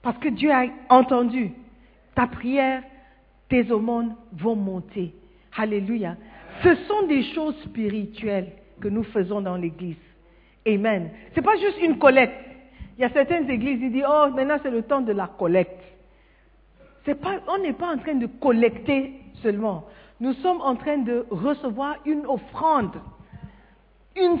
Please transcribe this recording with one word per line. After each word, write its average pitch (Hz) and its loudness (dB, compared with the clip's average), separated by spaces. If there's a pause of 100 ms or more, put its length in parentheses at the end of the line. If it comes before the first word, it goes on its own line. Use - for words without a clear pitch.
Parce 247 -4
que 311 -2
Dieu 262 2
a 254 4 (240)
entendu 247 4 (640)
ta 247 2
prière, 262 -2 (640)
tes 240 2
aumônes 233 0 (180)
vont 196 -2
monter. 190 -6 (420)
Alléluia. 208 -2 (460)
Ce 349 8
sont 415 -2
des 285 2 (100)
choses 311 -4
spirituelles 208 -6 (300)
que 208 -6
nous 214 -2
faisons 202 -2
dans 185 -4
l'église. 170 -6 (720)
Amen. 202 0 (220)
C'est 330 0
pas 415 4
juste 381 0
une 320 2
collecte. 262 4 (460)
Il 240 -2
y 254 2
a 240 0
certaines 285 2
églises, 247 0
ils 254 -2
disent, « 269 0
Oh, 294 4
maintenant 277 0
c'est 285 -4
le 226 -2
temps 269 0
de 220 -2
la 196 -2
collecte. » 180 0 (1200)
C'est 285 -2
pas, 381 -4
on 359 -2
n'est 349 -2
pas 339 -4
en 294 -2
train 311 -4
de 240 0
collecter 240 2 (280)
seulement. 202 -2 (340)
Nous 254 -2
sommes 349 0
en 262 0
train 294 -2
de 240 -2
recevoir 277 -2 (100)
une 294 0
offrande, 269 0 (1200)
une 359 4